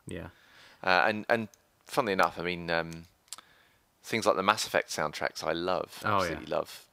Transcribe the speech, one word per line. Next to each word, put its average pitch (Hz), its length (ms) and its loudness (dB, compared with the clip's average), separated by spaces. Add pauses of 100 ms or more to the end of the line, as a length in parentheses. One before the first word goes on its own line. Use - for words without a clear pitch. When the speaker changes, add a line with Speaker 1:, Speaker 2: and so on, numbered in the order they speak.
Speaker 1:
Yeah. 87 220 -10 (540)
Speaker 2:
Uh, 92 240 4
and, 107 220 -2
and 113 180 2 (380)
funnily 110 280 0
enough, 90 260 2
I - 20 -4
mean, 85 300 -4
um, 82 340 -2 (960)
things 110 220 -2
like 90 100 6
the 92 60 -2
Mass 104 240 4
Effect - 240 0
soundtracks - 540 -4
I 78 80 0
love, 87 520 -4
Speaker 1:
Oh, 107 60 0
yeah. 104 60 2
Speaker 2:
absolutely 82 320 0
love. 80 460 -4